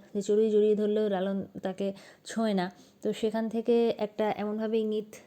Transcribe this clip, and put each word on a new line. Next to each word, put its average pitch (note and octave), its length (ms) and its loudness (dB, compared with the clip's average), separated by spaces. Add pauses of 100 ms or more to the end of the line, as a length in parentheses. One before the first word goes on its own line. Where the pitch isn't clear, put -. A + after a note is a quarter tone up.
(160)
যে G3+ 60 -2
চড়ুই G#3+ 300 4
জড়িয়ে G#3+ 240 4
ধরলেও G#3+ 340 0
লালন G3 360 -2 (160)
তাকে G3 320 -4 (320)
ছোঁয় A3 280 -2
না। F#3 180 0 (300)
তো G#3+ 120 -2
সেখান A3+ 360 -2
থেকে A#3 480 2
একটা G#3 400 -2
এমনভাবে G#3+ 420 -2
ইঙ্গিত G#3+ 260 -2 (220)